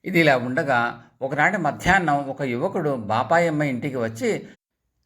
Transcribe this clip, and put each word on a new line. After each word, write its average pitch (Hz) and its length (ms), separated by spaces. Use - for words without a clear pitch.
ఇది 175 160
ఇలా 147 160
ఉండగా 123 680
ఒకనాటి 147 340
మధ్యాహ్నం 160 600
ఒక 139 260
యువకుడు 139 540
బాపాయమ్మ 151 680
ఇంటికి 135 340
వచ్చి 120 500